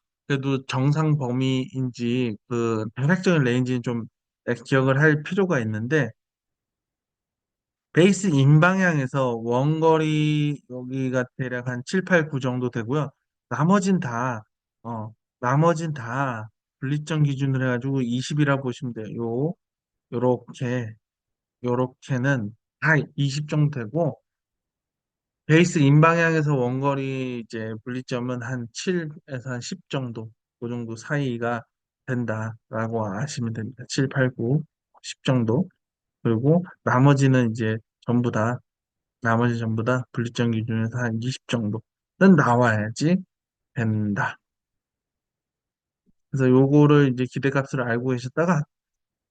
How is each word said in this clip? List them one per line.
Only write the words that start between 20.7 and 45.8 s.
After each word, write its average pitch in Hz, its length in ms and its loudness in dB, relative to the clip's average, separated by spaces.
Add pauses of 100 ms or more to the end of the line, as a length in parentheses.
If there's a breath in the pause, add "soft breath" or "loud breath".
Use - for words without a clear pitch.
요렇게는 123 920 -2 (260)
다 151 120 2 (220)
이십 143 340 -4
정도 147 300 0
되고 127 400 -4 (1300)
베이스 170 340 4
인 143 220 6
방향에서 165 540 4
원거리 131 840 -2
이제 110 320 -8 (120)
분리점은 123 580 -6
한 120 300 -8
칠에서 151 800 -8
한 120 100 -6
십 - 180 -12 (100)
정도, 120 400 -8 (300)
그 120 100 -8
정도 120 260 -8
사이가 120 680 -4 (420)
된다라고 113 1040 -4
아시면 113 460 -6
됩니다. 110 340 -10
칠, 135 220 0
팔, 131 220 2
구, 131 320 -2 (400)
십 - 200 -16
정도. 127 440 2 (560)
그리고 135 420 2 (180 loud breath)
나머지는 131 680 4
이제 110 260 -2 (300)
전부 120 240 0
다, 117 280 -2 (640)
나머지 117 380 2
전부 110 240 -4
다 127 300 0
분리점 117 380 -2
기준에서 113 460 -4
한 117 240 -4
이십 127 260 -8
정도는 117 880 0
나와야지 120 800 2 (580)
된다. 107 600 -2 (1900)